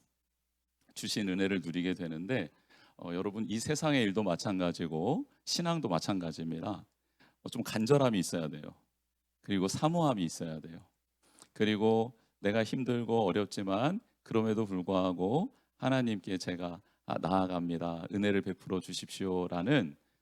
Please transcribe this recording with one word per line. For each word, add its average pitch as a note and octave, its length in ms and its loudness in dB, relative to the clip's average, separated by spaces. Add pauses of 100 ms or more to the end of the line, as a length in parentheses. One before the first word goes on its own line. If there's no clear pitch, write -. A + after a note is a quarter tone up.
(920)
주신 G#2+ 360 -4
은혜를 F#2+ 320 2
누리게 F2 340 -2
되는데, E2+ 540 -4 (480)
어, E2+ 160 -10
여러분, G2+ 360 -2
이 G#2+ 100 -2
세상의 C#3+ 440 2
일도 G#2 200 2
마찬가지고 F2+ 1000 0 (200)
신앙도 E3+ 440 -2
마찬가지입니다. E2+ 960 -4 (560)
어, - 80 -12
좀 A#2 140 -4
간절함이 A#2 560 4
있어야 E2 280 -2
돼요. D2 140 -10 (840)
그리고 G2 240 2
사모함이 D#3 560 2
있어야 D#2+ 360 -6
돼요. E2 200 -14 (720)
그리고 A2 600 2 (260)
내가 G#2+ 240 2
힘들고 A#2 640 0
어렵지만 G#2 720 0 (240)
그럼에도 A2 420 2
불구하고 F#2 880 0 (240)
하나님께 A#2 600 0
제가, F2 440 -6 (240)
아, - 140 -2
나아갑니다. E2+ 920 0
은혜를 G2+ 280 2
베풀어 F#2+ 380 -4
주십시오라는, F2+ 1160 -2 (260)